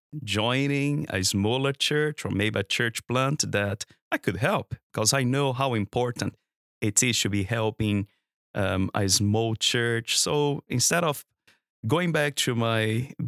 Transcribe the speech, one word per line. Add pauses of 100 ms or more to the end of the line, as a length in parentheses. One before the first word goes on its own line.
(240)
joining
a
smaller
church,
or
maybe
a
church
plant
that (260)
I
could
help, (200)
'cause
I
know
how
important (460)
it
is
to
be
helping, (460)
um,
a
small
church.
So
instead
of (600)
going
back
to
my (160)